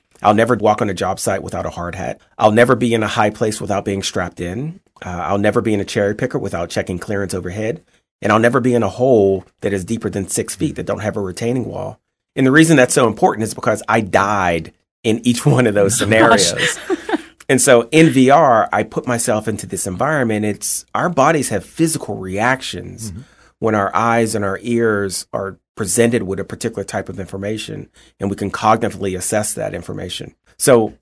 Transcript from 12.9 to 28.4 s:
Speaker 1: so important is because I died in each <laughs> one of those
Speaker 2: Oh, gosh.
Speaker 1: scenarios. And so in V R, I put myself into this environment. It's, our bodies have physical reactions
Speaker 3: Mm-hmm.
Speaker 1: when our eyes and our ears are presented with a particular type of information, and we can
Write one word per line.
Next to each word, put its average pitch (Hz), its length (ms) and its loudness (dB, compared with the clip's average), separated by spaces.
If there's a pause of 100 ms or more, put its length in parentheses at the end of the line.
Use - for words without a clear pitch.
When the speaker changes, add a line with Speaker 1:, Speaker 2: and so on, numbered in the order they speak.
Speaker 1:
so 127 140 4
important 110 360 0
is 107 100 -6
because 107 360 -2
I 113 120 4
died 95 720 0 (300)
in 117 220 0
each 120 200 2
<laughs> - 0 -
one 127 220 2
of 104 60 0
those 101 280 2
Speaker 2:
Oh, 101 40 -2
gosh. 110 380 4
Speaker 1:
scenarios. - 360 -2 (680)
And 131 140 4
so 120 300 6
in 160 180 6
V 131 200 6
R, 135 420 6
I 107 120 2
put - 220 -8
myself 113 420 -2
into 104 200 -6
this - 180 -6
environment. 110 600 0
It's, - 400 -4 (100)
our 139 140 0
bodies 151 400 2
have 98 160 -4
physical 156 500 -2
reactions 98 960 -4
Speaker 3:
Mm-hmm. 95 100 -14 (380)
Speaker 1:
when 107 160 0
our 98 200 0
eyes 113 380 2
and 104 120 -2
our 95 160 -4
ears 107 720 -2
are 98 240 -6 (180)
presented 117 480 2
with 95 160 -6
a 95 60 -6
particular 107 400 -8
type 98 240 -8
of 101 100 -12
information, 101 680 -10 (300)
and 98 100 -2
we 98 80 -4
can 101 120 -4